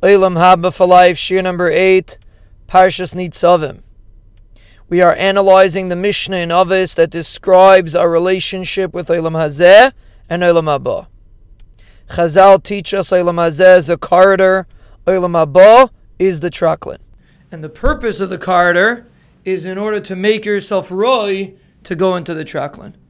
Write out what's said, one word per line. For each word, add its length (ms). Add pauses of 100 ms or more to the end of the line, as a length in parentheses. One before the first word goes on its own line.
Olam 340
Haba 380
for 100
Life, 320
Shir 260
number 280
eight, 480 (480)
Parshas 480
Nitzavim. 680 (1040)
We 120
are 140
analyzing 760
the 40
Mishnah 440
in 100
Avos 480
that 120
describes 880
our 160
relationship 840
with 140
Olam 300
Hazeh 560 (360)
and 140
Olam 220
Haba. 420 (1000)
Chazal 520
teach 320
us 180
Olam 260
Hazeh 420
is 100
a 80
corridor, 680 (400)
Olam 400
Haba 440 (280)
is 220
the 100
traklin. 480 (540)
And 100
the 60
purpose 500
of 100
the 100
corridor 680 (380)
is 200
in 140
order 220
to 160
make 280
yourself 460
roy 640 (300)
to 100
go 220
into 180
the 100
traklin. 520 (140)